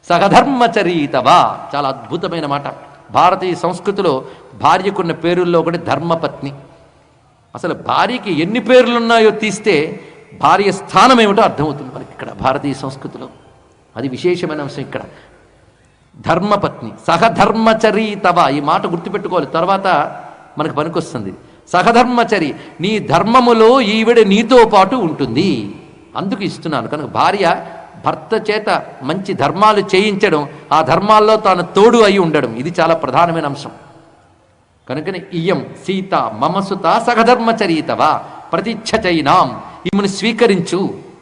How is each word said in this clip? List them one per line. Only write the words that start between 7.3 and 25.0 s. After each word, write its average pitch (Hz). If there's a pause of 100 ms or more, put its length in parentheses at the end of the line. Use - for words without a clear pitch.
అసలు 165
భార్యకి 170
ఎన్ని 214
పేర్లున్నాయో 233
తీస్తే 202 (420)
భార్య 190
స్థానం 226
ఏమిటో 208
అర్థమవుతుంది 147
మనకి 120
ఇక్కడ 110
భారతీయ 131
సంస్కృతిలో. 131 (720)
అది 127
విశేషమైన 156
అంశం 139
ఇక్కడ. - (1200)
ధర్మపత్ని, 175 (160)
సహధర్మచరీతవ, 214
ఈ -
మాట 175
గుర్తుపెట్టుకోవాలి, 180
తర్వాత 190 (720)
మనకు 151
పనికొస్తుంది. 151 (400)
సహధర్మచరి, 226 (260)
నీ 208
ధర్మములో 226
ఈవిడ 220
నీతో 220
పాటు 190
ఉంటుంది, 139 (420)